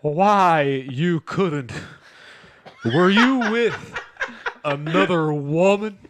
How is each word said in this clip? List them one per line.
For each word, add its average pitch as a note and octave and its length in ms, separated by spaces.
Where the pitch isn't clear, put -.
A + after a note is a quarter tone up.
Why F3+ 600
you D#3 320
couldn't? D3 520
Were E3+ 260
you A#3+ 400
with A3+ 480
another D#3 680
woman? F#3 680